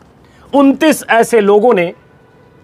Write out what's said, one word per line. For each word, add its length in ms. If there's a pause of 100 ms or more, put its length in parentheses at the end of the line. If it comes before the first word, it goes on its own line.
(580)
उनतीस 520
ऐसे 300
लोगों 340
ने 200 (680)